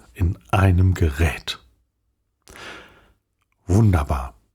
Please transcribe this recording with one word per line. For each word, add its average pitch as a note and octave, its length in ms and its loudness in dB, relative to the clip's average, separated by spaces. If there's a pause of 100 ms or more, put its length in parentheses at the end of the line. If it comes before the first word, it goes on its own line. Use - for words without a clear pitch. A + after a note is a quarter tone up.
(120)
in F2+ 260 -4 (140)
einem F#2 420 2
Gerät. D#2+ 680 -4 (2000)
Wunderbar. F2+ 680 0 (200)